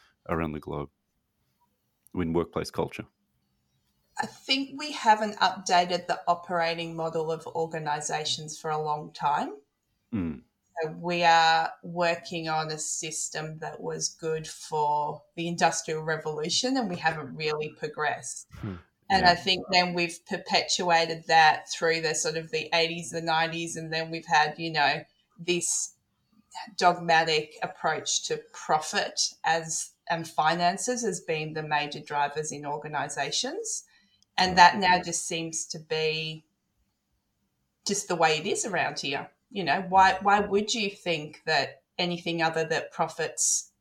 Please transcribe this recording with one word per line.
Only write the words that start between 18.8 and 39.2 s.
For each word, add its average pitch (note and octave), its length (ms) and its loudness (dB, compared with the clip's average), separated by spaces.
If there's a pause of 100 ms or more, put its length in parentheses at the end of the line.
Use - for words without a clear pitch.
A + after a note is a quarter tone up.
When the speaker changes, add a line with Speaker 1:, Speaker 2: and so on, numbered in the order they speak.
Speaker 2:
And F#3+ 160 4
Speaker 1:
Yeah. F3+ 60 8
Speaker 2:
I F3 60 8
think F#3 340 0
then F3+ 240 4
we've E3+ 320 -2
perpetuated E3+ 1000 0
that D#3+ 420 6
through E3 300 0
the D#3 120 0
sort D#3+ 240 -2
of D#3+ 140 -6
the D#3 240 -2
eighties, E3 360 0
the E3 120 -4
nineties, E3 540 0
and D#3+ 160 -8
then D#3+ 180 -4
we've E3 160 -8
had, D#3 320 4
you E3 140 -4
know, D3 320 2 (340)
this F3 560 -2 (840)
dogmatic E3 840 4
approach - 640 -4
to D3+ 120 -4 (140)
profit - 840 -2 (100)
as, D#3+ 480 -2 (180)
and - 180 -2
finances F3 760 2
as F#3 160 -2
being D#3 340 -4
the D#3 80 -6
major D3 380 -2
drivers D3 500 -2
in C#3+ 160 -8
organizations. D3+ 1160 -4 (520)
And F#3 140 4
Speaker 1:
Right. F3+ 60 0
Speaker 2:
that F3 220 10
now F3+ 220 6
just F3 260 -4
seems E3 400 -6
to - 120 -10
be D#3 640 -4 (1400)
just - 220 -4
the F3 80 -2
way D#3+ 220 4
it D#3 80 -6
is - 200 -2
around D#3 340 -2
here. C#3 300 -6 (200)